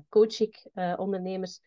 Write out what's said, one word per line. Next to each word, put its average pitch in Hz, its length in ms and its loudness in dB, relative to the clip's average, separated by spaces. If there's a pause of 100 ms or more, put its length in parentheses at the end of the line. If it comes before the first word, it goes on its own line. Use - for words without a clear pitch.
coach 220 300 4
ik, - 340 -4
eh, 180 240 -4
ondernemers 185 680 -6